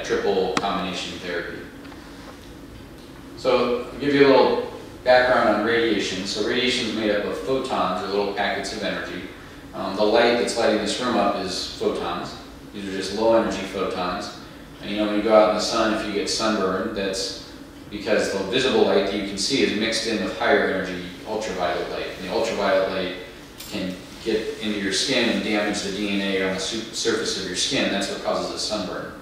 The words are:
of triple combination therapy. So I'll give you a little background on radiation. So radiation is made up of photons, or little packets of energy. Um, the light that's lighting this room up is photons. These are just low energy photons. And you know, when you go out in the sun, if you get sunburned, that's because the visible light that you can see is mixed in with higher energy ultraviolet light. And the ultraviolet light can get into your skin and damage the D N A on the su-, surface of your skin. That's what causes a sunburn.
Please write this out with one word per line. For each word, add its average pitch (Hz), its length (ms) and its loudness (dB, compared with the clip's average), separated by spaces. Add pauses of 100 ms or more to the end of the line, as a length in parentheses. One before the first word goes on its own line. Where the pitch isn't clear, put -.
of - 40 -8
triple 95 500 2
combination 90 680 -4
therapy. 87 380 -8 (1800)
So 120 560 2
I'll - 80 -10
give 143 140 2
you 139 120 10
a - 20 10
little - 440 6 (320)
background 127 460 6
on 104 160 2
radiation. 101 600 2
So 104 220 -2
radiation 123 400 0
is 104 80 -4
made 107 140 2
up 101 140 2
of - 140 -2
photons, 107 640 0
or 98 60 -4
little 101 240 0
packets 98 420 -2
of - 80 -6
energy. 90 400 -4 (520)
Um, 98 200 -4
the 104 80 0
light 120 360 6
that's - 180 0
lighting 110 220 4
this 101 220 -2
room 120 160 0
up 101 280 2
is - 340 -6
photons. - 560 -2 (380)
These 98 160 -8
are 92 80 -6
just 95 200 -4
low 113 240 6
energy 98 220 0
photons. 95 760 -4 (420)
And 101 100 -8
you 104 60 -4
know, 104 100 0
when 104 100 0
you 104 60 2
go 110 120 6
out 107 160 10
in 104 60 2
the - 40 0
sun, 110 340 2
if - 120 -4
you 101 60 -4
get 101 160 -2
sunburned, 98 680 0
that's - 560 -4 (380)
because - 420 0
the 98 120 -2
visible 131 420 4
light 98 200 4
that - 80 -2
you 101 140 -2
can 98 100 -6
see 131 240 2
is 98 160 2
mixed 113 300 0
in 101 160 0
with - 140 -4
higher - 360 4
energy 92 300 -4 (240)
ultraviolet 92 600 -2
light. - 160 -4 (120)
And 92 100 -8
the 95 40 -6
ultraviolet 98 580 2
light 92 260 -2 (540)
can 95 240 -4 (300)
get - 360 0
into 104 200 -2
your 95 120 0
skin 120 360 2
and 98 160 0
damage 104 380 0
the 98 100 -4
D 101 160 -2
N 101 120 0
A 95 280 0
on 95 60 -2
the 92 60 -4
su-, - 340 -6
surface 104 460 0
of 92 60 -6
your 90 100 -6
skin. - 360 0
That's 98 180 -2
what - 140 -6
causes - 280 -2
a - 60 -8
sunburn. - 640 -4